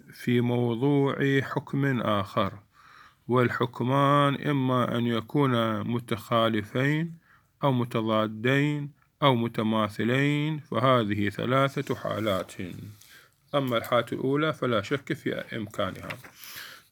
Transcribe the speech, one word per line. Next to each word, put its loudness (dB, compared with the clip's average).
في 2
موضوع 2
حكم -2
آخر، 0
والحكمان 2
إما 0
أن 0
يكونا 0
متخالفين 0
أو 4
متضادين 0
أو 6
متماثلين، 0
فهذه 0
ثلاثة -2
حالات. -2
أما 0
الحالة 0
الأولى 0
فلا 0
شك -4
في -4
إمكانها. -6